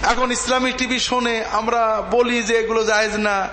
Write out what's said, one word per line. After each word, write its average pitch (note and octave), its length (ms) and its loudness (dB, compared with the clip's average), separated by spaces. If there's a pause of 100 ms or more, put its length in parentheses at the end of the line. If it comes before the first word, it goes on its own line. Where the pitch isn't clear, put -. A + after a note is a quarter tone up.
এখন A#3+ 280 2
ইসলামিক B3+ 460 0
টিভি B3+ 220 -2
শোনে, A#3+ 520 -2
আমরা A3 600 0
বলি A#3+ 320 2
যে A3+ 140 2
এগুলো A3 260 0
জায়েজ G#3+ 320 2
না G3+ 380 0